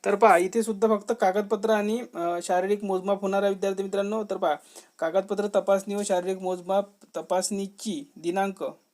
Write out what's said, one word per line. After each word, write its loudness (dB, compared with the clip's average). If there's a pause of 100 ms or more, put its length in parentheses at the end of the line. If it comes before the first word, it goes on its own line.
तर 2
पहा 8
इथे 2
सुद्धा 0
फक्त 2
कागदपत्र 0
आणि, 0 (100)
अ, -4
शारीरिक 0
मोजमाप -2
होणार 0
आहे 2
विद्यार्थी -2
मित्रांनो. -2
तर -4
पहा 0 (440)
कागदपत्र 0
तपासणी 0
व -2
शारीरिक -2
मोजमाप -2 (260)
तपासणीची -4
दिनांक -4 (300)